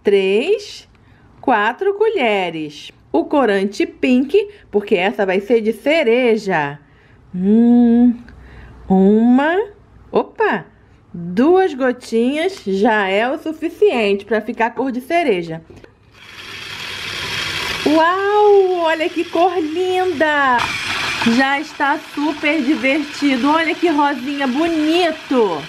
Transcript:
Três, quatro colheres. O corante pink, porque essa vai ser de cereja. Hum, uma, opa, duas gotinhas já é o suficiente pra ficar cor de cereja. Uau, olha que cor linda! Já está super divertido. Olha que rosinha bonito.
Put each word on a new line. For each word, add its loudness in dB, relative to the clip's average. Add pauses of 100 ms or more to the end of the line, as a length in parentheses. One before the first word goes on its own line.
Três, 0 (500)
quatro 0
colheres. -2 (200)
O 0
corante 0
pink, 0 (220)
porque 0
essa 0
vai 0
ser 2
de 0
cereja. 0 (560)
Hum, 4 (760)
uma, 4 (480)
opa, -2 (480)
duas 2
gotinhas -2
já 2
é 0
o -4
suficiente 0
pra 0
ficar -4
cor -4
de -6
cereja. -2 (2250)
Uau, 2
olha -2
que -4
cor 0
linda! 0 (800)
Já 2
está -4 (160)
super -2
divertido. 0
Olha 0
que 0
rosinha -2
bonito. 0